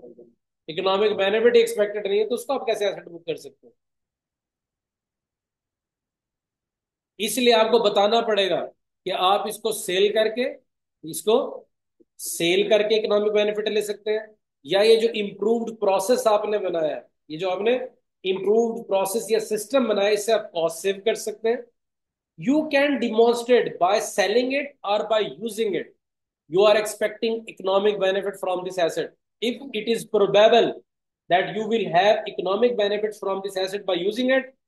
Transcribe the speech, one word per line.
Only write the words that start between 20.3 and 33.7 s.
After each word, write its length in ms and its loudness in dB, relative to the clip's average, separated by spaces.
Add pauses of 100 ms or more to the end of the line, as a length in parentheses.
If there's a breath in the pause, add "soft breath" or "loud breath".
आप 220 -2
cost 280 -2
save 220 -4
कर 100 0 (100)
सकते 240 -4
हैं। 160 -2 (720)
You 320 0
can 300 2
demonstrate 800 2
by 220 2
selling 520 0
it 320 -6
or 240 -2
by 120 2
using 540 -4
it। 200 -6 (560)
You 180 4
are 80 6
expecting 720 -4
economic 520 0
benefit 400 -2
from 240 -4
this 140 -8
asset। 360 -2 (280)
If 180 -4 (140)
it 140 -6
is 180 -2
probable 760 4 (480)
that 240 0
you 140 -4
will 240 -2
have 360 4
economic 480 0
benefits 420 -2
from 260 -4
this 120 -10
asset 300 -6